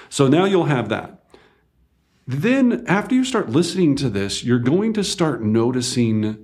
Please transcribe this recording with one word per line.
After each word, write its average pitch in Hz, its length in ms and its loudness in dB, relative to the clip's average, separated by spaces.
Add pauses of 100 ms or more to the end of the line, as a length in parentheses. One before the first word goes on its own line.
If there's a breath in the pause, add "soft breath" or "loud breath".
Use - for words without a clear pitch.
So 135 220 2
now 170 160 4
you'll 185 200 2
have 127 220 0
that. 104 300 -8 (1080 soft breath)
Then 233 600 0
after 202 280 0
you 254 100 2
start 185 240 -4
listening 170 460 2
to 135 140 -2
this, 98 340 -4
you're 120 160 2
going 185 340 0
to 208 100 -2
start 151 380 -2
noticing 113 1040 0